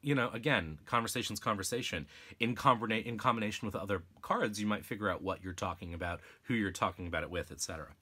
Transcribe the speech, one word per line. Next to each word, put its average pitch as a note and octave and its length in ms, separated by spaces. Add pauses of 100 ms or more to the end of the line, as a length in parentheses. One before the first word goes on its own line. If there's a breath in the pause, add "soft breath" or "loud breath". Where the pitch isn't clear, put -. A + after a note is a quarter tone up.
you C#3+ 140
know, A#2+ 180
again, A2 500
conversation's A2+ 540
conversation. G2 680 (340 loud breath)
In A#2 160
combina-, A2 500
in A#2 100
combination A2 500
with G2+ 100
other G2 260 (180)
cards, B2 400
you G#2 60
might G#2 180
figure G2+ 240
out E2+ 140
what F2+ 200
you're F#2 100
talking F2 420
about, E2+ 260 (220 loud breath)
who - 120
you're G2+ 180
talking F#2 340
about E2 160
it D#2+ 80
with, E2+ 220
et D#2 80
cetera. D#2+ 420